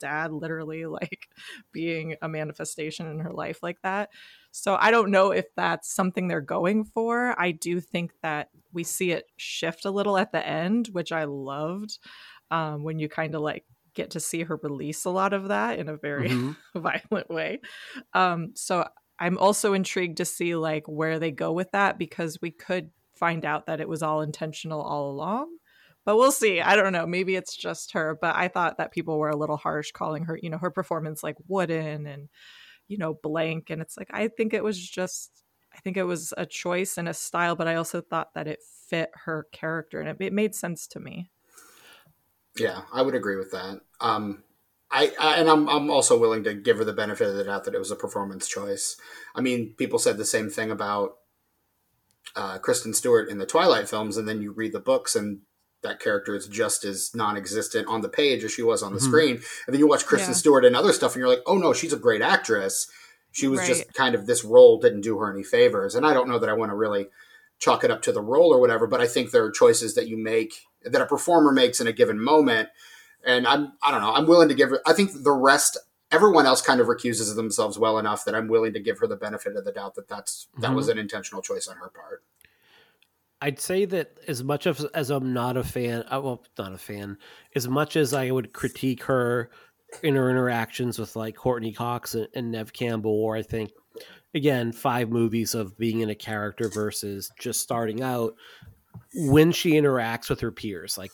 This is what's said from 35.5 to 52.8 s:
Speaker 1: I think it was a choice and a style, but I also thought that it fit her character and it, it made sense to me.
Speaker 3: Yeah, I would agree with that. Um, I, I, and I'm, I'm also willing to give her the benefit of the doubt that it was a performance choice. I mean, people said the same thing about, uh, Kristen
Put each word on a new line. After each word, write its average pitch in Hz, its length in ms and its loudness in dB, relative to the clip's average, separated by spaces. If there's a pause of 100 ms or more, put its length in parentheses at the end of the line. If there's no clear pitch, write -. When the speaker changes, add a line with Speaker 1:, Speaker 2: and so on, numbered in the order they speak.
Speaker 1:
I - 80 -20
think 190 160 -6
it 185 60 0
was 170 340 -6
a 175 80 -4
choice 180 520 -4
and 170 120 -6
a 165 40 -6
style, 170 420 -2
but 165 120 -4
I 165 80 0
also 165 260 -4
thought 165 340 -6
that 156 120 -8
it 151 160 -10
fit - 480 -6 (140)
her 160 260 -8
character 160 500 -8
and 151 80 -8
it, 147 100 -10
it 190 140 -4
made 208 220 0
sense - 320 -8
to - 120 -16
me. - 300 -14 (1300)
Speaker 3:
Yeah, 110 240 -2 (100)
I 127 100 0
would 131 140 0
agree 98 220 -4
with 92 140 -8
that. 95 300 -10 (200)
Um, 107 420 -4 (460)
I, 139 300 2
I, 156 180 2
and 160 120 6
I'm, 151 200 6
I'm 147 200 0
also 127 300 4
willing 110 240 2
to 104 100 -2
give 104 260 2
her 110 40 0
the 107 80 -4
benefit 104 380 -2
of 98 60 -4
the 98 100 -4
doubt 98 180 -6
that 101 120 -8
it 98 40 -2
was 95 120 -6
a 101 40 -8
performance 98 520 -8
choice. 98 500 -6 (360)
I - 80 -8
mean, 120 360 -2
people 123 220 0
said 110 180 2
the 104 80 -4
same 110 240 0
thing 110 200 -4
about, 104 480 -4 (1200)
uh, 95 240 -8
Kristen 117 340 -2